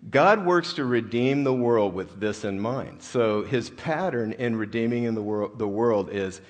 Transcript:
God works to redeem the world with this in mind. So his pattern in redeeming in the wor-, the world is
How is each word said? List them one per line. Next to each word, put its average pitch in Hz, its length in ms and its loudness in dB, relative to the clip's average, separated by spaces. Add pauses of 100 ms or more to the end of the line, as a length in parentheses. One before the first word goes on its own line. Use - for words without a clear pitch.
(100)
God 185 340 6
works 175 300 2
to 147 100 -4
redeem 123 600 0
the 131 80 2
world 117 420 2
with 92 240 -8
this 101 260 -4
in 98 140 -4
mind. 107 440 -6
So 107 420 0
his 110 260 -2
pattern 151 640 -2
in 120 240 -2
redeeming 117 480 -2
in 117 100 0
the 110 80 -4
wor-, 104 320 -4
the 113 140 -2
world 104 420 2
is 95 400 -4